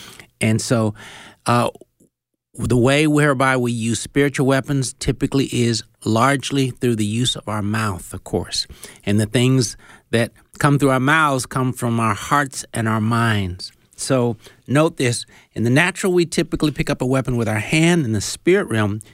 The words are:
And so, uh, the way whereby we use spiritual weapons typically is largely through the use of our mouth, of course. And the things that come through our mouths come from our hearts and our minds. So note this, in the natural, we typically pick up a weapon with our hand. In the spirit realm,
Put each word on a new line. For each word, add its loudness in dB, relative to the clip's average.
And 0
so, 0
uh, 2
the 0
way 4
whereby 4
we 0
use -4
spiritual 0
weapons 0
typically -2
is 0
largely 0
through -2
the 0
use -2
of -12
our -4
mouth, -4
of -14
course. -4
And 2
the 2
things 2
that 0
come 2
through 2
our 2
mouths 2
come -2
from -2
our 0
hearts -2
and -2
our 0
minds. -2
So 0
note 2
this, -2
in -2
the 2
natural, 0
we 4
typically -2
pick -4
up -4
a 0
weapon 0
with 0
our -2
hand. 2
In -2
the 0
spirit 0
realm, -2